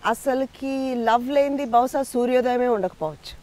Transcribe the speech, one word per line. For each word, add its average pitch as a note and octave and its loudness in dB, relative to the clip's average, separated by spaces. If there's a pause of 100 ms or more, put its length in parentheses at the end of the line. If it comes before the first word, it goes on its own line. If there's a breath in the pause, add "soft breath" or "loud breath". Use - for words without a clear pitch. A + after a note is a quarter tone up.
అసలుకి C4 -2
లవ్ A#3+ 0
లేనిది C#4+ 2
బహుశా B3 2
సూర్యోదయమే B3 0
ఉండకపోవచ్చు F3+ -4 (100)